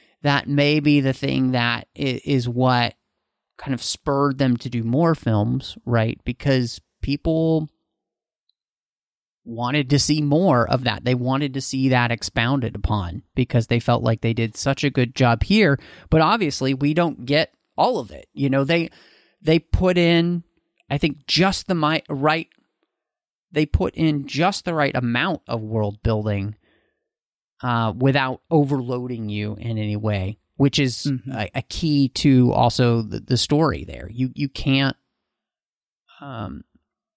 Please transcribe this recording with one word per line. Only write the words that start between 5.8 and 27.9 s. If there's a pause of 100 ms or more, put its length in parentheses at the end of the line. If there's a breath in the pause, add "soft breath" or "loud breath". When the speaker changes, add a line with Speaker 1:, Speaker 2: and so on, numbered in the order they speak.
Speaker 1:
right?
Because (220)
people (1800)
wanted
to
see
more
of
that.
They
wanted
to
see
that
expounded
upon (120)
because
they
felt
like
they
did
such
a
good
job
here. (320 loud breath)
But
obviously,
we
don't
get (240)
all
of
it.
You
know,
they, (520 soft breath)
they
put
in, (440)
I
think,
just
the
mi-,
right, (1040)
they
put
in
just
the
right
amount
of
world
building, (1080)
uh,